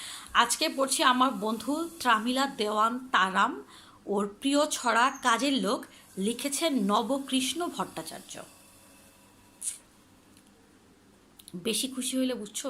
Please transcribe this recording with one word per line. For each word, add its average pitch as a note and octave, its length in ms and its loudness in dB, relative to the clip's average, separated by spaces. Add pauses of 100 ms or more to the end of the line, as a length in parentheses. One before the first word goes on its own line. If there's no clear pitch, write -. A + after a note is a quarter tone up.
(340)
আজকে A#3+ 300 4 (120)
পড়ছি C4+ 260 0
আমার B3+ 280 6 (140)
বন্ধু A3 280 -2 (280)
ত্রামিলা B3 440 2 (160)
দেওয়ান G#3+ 320 2 (200)
তারাম, G3 400 2 (540)
ওর G3+ 180 0 (160)
প্রিয় C#4 260 4
ছড়া A#3+ 380 2 (180)
কাজের B3 320 4 (120)
লোক, B3 140 0 (380)
লিখেছেন C#4+ 540 -2 (180)
নবকৃষ্ণ C4 760 0
ভট্টাচার্য। - 680 -8 (3250)
বেশি G#3+ 340 -4
খুশি C4 300 -6
হইলে, B3+ 160 0
বুঝছো, G#3 360 -8